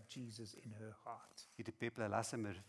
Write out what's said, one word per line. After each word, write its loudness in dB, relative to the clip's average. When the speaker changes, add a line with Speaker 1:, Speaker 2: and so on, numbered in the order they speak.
Speaker 1:
Jesus -6
in -8
her -6
heart. -10
Speaker 2:
In -2
der -2
Bibel 2
lesen 4
wir, 0